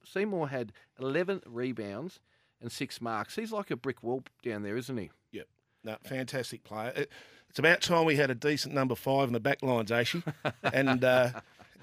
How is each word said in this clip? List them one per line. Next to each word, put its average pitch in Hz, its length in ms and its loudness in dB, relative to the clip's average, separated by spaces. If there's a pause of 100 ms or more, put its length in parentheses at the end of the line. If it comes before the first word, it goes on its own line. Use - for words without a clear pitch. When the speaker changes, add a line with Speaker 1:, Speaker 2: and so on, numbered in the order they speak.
Speaker 1:
Seymour 190 440 -2
had 123 240 -4 (280)
eleven 170 460 0
rebounds 117 720 -6 (400)
and 120 100 -10
six - 300 -8
marks. 110 340 -4
He's 220 180 -6
like 208 180 -6
a 139 60 -2
brick 135 260 -6
wall 127 200 -2 (200)
down 107 200 -4
there, 104 140 -4
isn't 127 200 -6
he? 90 140 -6 (220)
Speaker 2:
Yep. - 160 -12 (360)
No, 110 200 -6
fantastic 131 580 -6
player. 110 320 -6
It, 147 160 -2 (400)
it's - 80 -8
about 165 220 6
time 165 240 4
we 156 120 4
had 139 140 4
a 127 40 -2
decent 143 400 -2
number 131 200 2
five 135 340 2
in 120 40 -2
the 120 80 0
back 131 220 0
lines, 120 280 2
Aishi. 123 320 2 (400)
Speaker 1:
<laughs> 131 100 2
Speaker 2:
And, 131 300 4
uh, 127 280 6 (520)